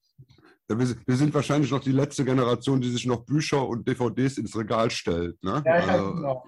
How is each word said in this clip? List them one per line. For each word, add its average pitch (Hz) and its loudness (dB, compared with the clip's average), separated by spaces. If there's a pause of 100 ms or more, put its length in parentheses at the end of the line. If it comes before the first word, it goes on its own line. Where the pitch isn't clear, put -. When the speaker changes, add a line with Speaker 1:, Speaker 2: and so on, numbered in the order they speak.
(680)
Speaker 1:
ja, 110 0
wir 127 2
sind, 120 -4
wir 127 2
sind 147 2
wahrscheinlich 143 2
noch 139 0
die 135 0
letzte 139 0
Generation, 127 2
die 123 -2
sich 120 -4
noch 123 -2
Bücher 147 0
und 113 -6
D 127 0
V 120 0
Ds 131 0
ins - -6
Regal 113 0
stellt, 85 -4
ne? 117 -2
Speaker 2:
Ja, 165 4
ja, 175 2
Speaker 1:
Also, 180 0
Speaker 2:
genau. 139 -4